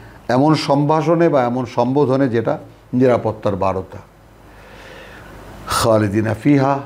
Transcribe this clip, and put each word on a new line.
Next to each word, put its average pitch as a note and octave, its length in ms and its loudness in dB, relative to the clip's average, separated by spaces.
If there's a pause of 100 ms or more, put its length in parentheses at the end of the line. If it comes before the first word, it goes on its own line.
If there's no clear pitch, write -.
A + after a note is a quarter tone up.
(280)
এমন C#3 260 2
সম্ভাষণে D#3 720 0
বা C#3+ 160 2
এমন B2 220 -4
সম্বোধনে C3+ 600 0
যেটা A#2 300 -2 (360)
নিরাপত্তার A2 600 0
বারতা। F#2 420 -4 (1700)
খালিদিনা G#2+ 680 0
ফিহা, C#3 520 2